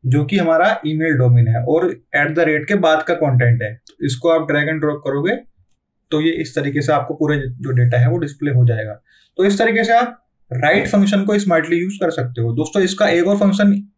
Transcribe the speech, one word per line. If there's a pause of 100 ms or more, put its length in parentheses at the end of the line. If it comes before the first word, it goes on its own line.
जो
कि
हमारा (180)
email
domain
है
और (300)
at
the
rate
के
बाद
का
content
है।
तो
इसको
आप
drag
and
drop
करोगे (760)
तो
ये
इस
तरीके
से
आपको
पूरे
जो
data
है
वो
display
हो
जाएगा। (440)
तो
इस
तरीके
से
आप (400)
right
function
को
smartly
use
कर
सकते
हो।
दोस्तों,
इसका
एक
और
function (260)